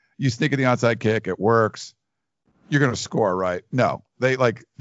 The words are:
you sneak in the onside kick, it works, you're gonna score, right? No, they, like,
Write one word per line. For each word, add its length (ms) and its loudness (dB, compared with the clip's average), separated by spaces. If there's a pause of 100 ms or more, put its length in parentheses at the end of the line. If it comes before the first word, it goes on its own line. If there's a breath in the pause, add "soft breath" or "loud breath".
(180)
you 140 -2
sneak 200 -2
in 60 0
the 80 0
onside 340 2
kick, 280 0
it 120 -4
works, 540 0 (760)
you're 120 2
gonna 140 2
score, 400 -2
right? 360 -2
No, 320 0 (140)
they, 180 0
like, 300 0 (160)